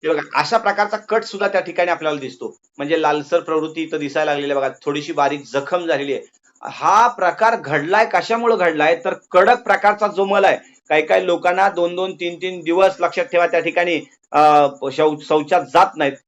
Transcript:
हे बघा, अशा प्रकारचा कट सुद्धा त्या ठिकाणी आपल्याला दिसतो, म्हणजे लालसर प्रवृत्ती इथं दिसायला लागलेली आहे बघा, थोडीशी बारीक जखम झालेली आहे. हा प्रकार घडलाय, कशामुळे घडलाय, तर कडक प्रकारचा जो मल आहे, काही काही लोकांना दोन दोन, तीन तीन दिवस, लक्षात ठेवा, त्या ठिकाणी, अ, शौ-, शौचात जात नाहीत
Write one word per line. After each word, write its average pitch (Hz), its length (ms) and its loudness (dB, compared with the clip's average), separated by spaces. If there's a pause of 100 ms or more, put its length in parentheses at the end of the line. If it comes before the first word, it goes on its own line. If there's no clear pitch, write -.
हे 156 60 -2
बघा, 147 300 -2
अशा 220 180 0
प्रकारचा 208 400 0
कट 214 260 -2
सुद्धा 202 240 -6
त्या 196 140 0
ठिकाणी 175 300 -2
आपल्याला 156 280 -4
दिसतो, 123 380 -12 (200)
म्हणजे 156 240 -2
लालसर 151 380 0
प्रवृत्ती 160 420 -4
इथं 160 160 -6
दिसायला 147 340 -2
लागलेली 143 200 -4
आहे 139 80 -2
बघा, 135 100 -2 (160)
थोडीशी 147 280 -6
बारीक 147 300 0 (100)
जखम 170 320 -4
झालेली 139 280 -2
आहे. - 80 -6 (420)
हा 196 440 2
प्रकार 220 480 0
घडलाय, 165 500 0
कशामुळे 226 500 0
घडलाय, 165 500 2
तर 180 80 -2 (180)
कडक 185 320 4
प्रकारचा 208 440 0
जो 190 180 0
मल 196 200 2
आहे, 143 120 4 (320)
काही 156 120 4
काही 185 240 2
लोकांना 180 440 2
दोन 175 260 -2
दोन, 185 200 -4
तीन 175 200 -6
तीन 185 240 -8
दिवस, 170 400 2
लक्षात 175 260 -2
ठेवा, 175 220 2
त्या 170 120 0
ठिकाणी, 170 420 -2 (300)
अ, 147 360 6 (240)
शौ-, 156 260 0 (100)
शौचात 156 340 2
जात 180 340 4
नाहीत 143 180 -2 (140)